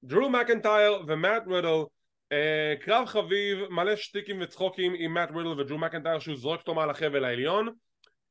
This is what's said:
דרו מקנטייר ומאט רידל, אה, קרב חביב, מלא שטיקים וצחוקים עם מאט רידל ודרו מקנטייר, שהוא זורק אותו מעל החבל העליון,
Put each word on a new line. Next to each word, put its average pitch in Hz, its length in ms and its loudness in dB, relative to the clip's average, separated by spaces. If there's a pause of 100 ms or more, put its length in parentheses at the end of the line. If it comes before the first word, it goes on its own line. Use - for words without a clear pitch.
דרו 185 260 2
מקנטייר 214 760 4
ומאט 175 400 0
רידל, 170 360 2 (480)
אה, 151 480 0
קרב 226 260 2
חביב, 202 640 -2
מלא 180 260 0
שטיקים 202 460 -8
וצחוקים 185 560 -2
עם 165 160 -4
מאט 170 180 0
רידל 165 300 -4
ודרו 139 160 -4
מקנטייר, 165 420 -2
שהוא 151 160 -8
זורק 147 240 -4
אותו 165 160 -4
מעל 156 140 2
החבל 143 360 0
העליון, 147 420 0 (640)